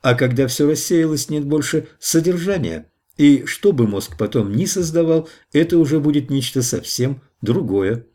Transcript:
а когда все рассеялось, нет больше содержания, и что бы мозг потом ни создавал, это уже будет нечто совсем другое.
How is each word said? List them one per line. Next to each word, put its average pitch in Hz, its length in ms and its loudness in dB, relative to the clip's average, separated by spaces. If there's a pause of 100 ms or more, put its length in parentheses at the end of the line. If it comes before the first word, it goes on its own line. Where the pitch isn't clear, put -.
а 123 120 2
когда 127 320 0
все 147 240 0
рассеялось, 156 600 0
нет 151 140 -4
больше 151 440 -2 (100)
содержания, 165 880 -2 (300)
и 143 280 6
что - 280 0
бы 123 140 2
мозг 101 300 -6
потом 104 380 -2
ни 175 120 0
создавал, 160 640 0 (240)
это 165 260 2
уже 156 200 2
будет 147 320 0
нечто 131 320 -2
совсем - 580 -4 (220)
другое. 110 720 0